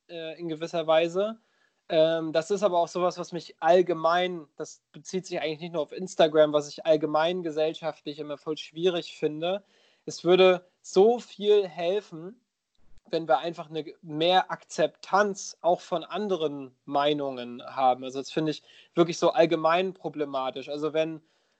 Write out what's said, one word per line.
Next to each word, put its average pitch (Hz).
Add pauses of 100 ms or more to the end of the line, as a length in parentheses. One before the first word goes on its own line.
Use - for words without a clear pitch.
äh, 160
in 175
gewisser 160
Weise. 170 (480)
Ähm, 160
das 160
ist 202
aber 180
auch 170
sowas, 175
was 175
mich -
allgemein, 170 (100)
das - (100)
bezieht 175
sich 175
eigentlich 151
nicht 170
nur 165
auf 143
Instagram, 156
was 147
ich -
allgemein 160
gesellschaftlich 156
immer 147
voll 156
schwierig 170
finde. 165 (420)
Es -
würde 185 (100)
so 226
viel 208
helfen, 175 (680)
wenn 165
wir 151
einfach 160
eine 156 (180)
mehr 170
Akzeptanz -
auch 175
von 165
anderen 156 (100)
Meinungen 139
haben. 127
Also 131
das -
finde 156
ich - (320)
wirklich 165
so 175
allgemein 170
problematisch. 139
Also 147
wenn, 160 (380)